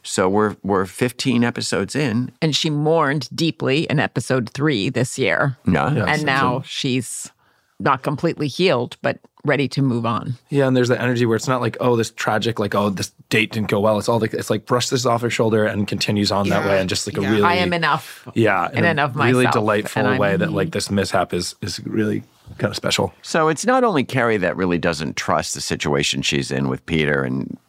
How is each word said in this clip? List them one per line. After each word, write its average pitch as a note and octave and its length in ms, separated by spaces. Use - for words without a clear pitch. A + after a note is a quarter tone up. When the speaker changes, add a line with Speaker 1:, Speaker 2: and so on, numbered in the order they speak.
Speaker 1:
So F#2+ 240
we're, G#2 360
we're F#2+ 220
fifteen A#2+ 580
episodes G#2+ 500
in. B2+ 380
Speaker 2:
And D#3 140
she D#3+ 140
mourned D3+ 640
deeply C#3+ 500
in D3 160
episode B2+ 500
three C3+ 380
this - 300
year. B2 460
Speaker 1:
No. C3+ 240
Speaker 3:
Yes. D3 200
Speaker 2:
And D3+ 180
now C3 340
Speaker 3:
So - 60
Speaker 2:
she's - 640
not B2+ 240
completely D3+ 460
healed, C3+ 540
but B2 160
ready C#3 240
to C#3 140
move A#2+ 240
on. A#2 280
Speaker 3:
Yeah, C#3 180
and C3 80
there's B2 120
that C3 120
energy B2 260
where A2+ 100
it's - 120
not B2+ 120
like, A#2 200
"Oh, B2 160
this A2 160
tragic, A2 480
like, G#2 160
oh, G2+ 140
this - 220
date A2 240
didn't G#2+ 160
go G#2+ 120
well." G#2+ 180
It's G2 100
all A#2 120
like, A2 140
it's - 160
like, A2 160
brush B2 220
this B2+ 180
off A#2 160
her A#2 80
shoulder A2 360
and G#2 200
continues G2+ 460
on G2 160
that G2 160
Speaker 4:
Yeah. G2 60
Speaker 3:
way, F#2+ 100
and F#2+ 80
just, G2 200
like, - 100
a G2+ 40
Speaker 4:
Yeah. G2+ 80
Speaker 3:
really G#2+ 120
Speaker 2:
I F3 140
am F3+ 160
enough D#3 600
Speaker 3:
Yeah, G2+ 340
Speaker 2:
and B2+ 120
Speaker 3:
in E3+ 40
a E3+ 60
Speaker 2:
enough C#3+ 260
Speaker 3:
really B2+ 300
Speaker 2:
myself, - 80
Speaker 3:
delightful G#2+ 460
Speaker 2:
and B2+ 120
I'm B2+ 60
Speaker 3:
way G2+ 180
that, G2+ 160
like, F#2+ 160
Speaker 4:
Mm-hmm. - 40
Speaker 3:
this - 200
mishap F#2+ 420
is, F2 260
is G2 240
really G#2+ 380
kinda G#2 140
special. - 380
Speaker 1:
So D#3+ 260
it's - 180
not B3+ 180
only E3 200
Carrie A#2+ 320
that F2+ 200
really F2 220
doesn't D#2 380
trust - 380
the C#2+ 60
situation C#2+ 640
she's C#2+ 300
in C2+ 160
with C2 180
Peter D2 380
and C2 320